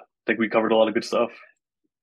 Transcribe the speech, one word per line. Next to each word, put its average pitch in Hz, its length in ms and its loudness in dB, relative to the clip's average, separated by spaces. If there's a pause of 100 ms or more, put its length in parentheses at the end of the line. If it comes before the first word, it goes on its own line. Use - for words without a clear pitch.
(260)
think 113 120 0
we 113 100 -2
covered 110 240 0
a 113 40 4
lot 110 120 4
of 104 60 -4
good 113 100 -2
stuff. 113 260 -2 (720)